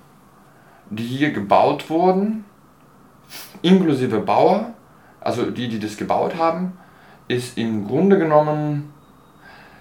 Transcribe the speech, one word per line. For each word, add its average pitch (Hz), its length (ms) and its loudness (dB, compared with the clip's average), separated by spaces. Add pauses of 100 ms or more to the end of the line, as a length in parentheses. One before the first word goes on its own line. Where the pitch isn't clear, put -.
(880)
die 110 160 -8
hier 135 260 -2
gebaut 107 600 0
wurden, 190 540 0 (1160)
inklusive 143 560 2
Bauer, 139 540 2 (480)
also 117 300 -4
die, 120 180 -6
die 110 100 -6
das 104 180 -8
gebaut 131 400 -2
haben, 170 360 -2 (560)
ist 123 300 -6
im 110 280 -2
Grunde 165 320 4
genommen 151 760 0 (880)